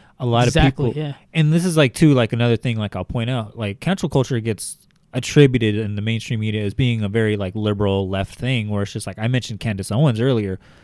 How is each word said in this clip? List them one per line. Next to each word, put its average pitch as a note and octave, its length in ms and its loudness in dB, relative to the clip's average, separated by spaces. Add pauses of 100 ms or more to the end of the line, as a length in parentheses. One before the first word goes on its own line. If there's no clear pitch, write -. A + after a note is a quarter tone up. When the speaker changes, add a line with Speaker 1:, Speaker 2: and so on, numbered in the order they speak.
(200)
Speaker 1:
A B2+ 80 -6
lot A#2 180 4
Speaker 2:
Exactly, C#3 440 2
Speaker 1:
of A#2+ 40 -4
people, D3+ 140 -6
Speaker 2:
yeah. C#3 60 -8 (200)
Speaker 1:
and D#3 180 2
this E3+ 140 2
is, E3+ 100 -2
like, C#3+ 200 4
too, D3+ 180 6
like, A#2+ 200 2
another A#2 220 2
thing, A2+ 220 -2
like, G#2 180 -4
I'll F#2 80 -4
point A#2+ 280 -4
out, A2+ 260 -6
like, G2+ 220 -6
cancel - 300 -2
culture B2+ 300 0
gets A2 380 -6 (340)
attributed B2 640 4
in G#2 200 -4
the G#2 80 -4
mainstream A2+ 380 -4
media G#2+ 220 -2
as G2 120 -4
being A#2+ 260 0
a G2+ 80 -2
very, G#2+ 260 2
like, G2 200 -6
liberal G2+ 520 0
left F#2+ 300 -4
thing, A#2 320 -4
where G#2 140 -2
it's - 100 -8
just G#2 140 -8
like, F#2+ 100 -12
I A2 100 -2
mentioned A#2+ 320 -2
Candace G2+ 320 -4
Owens A#2 300 2
earlier, A2 380 0 (240)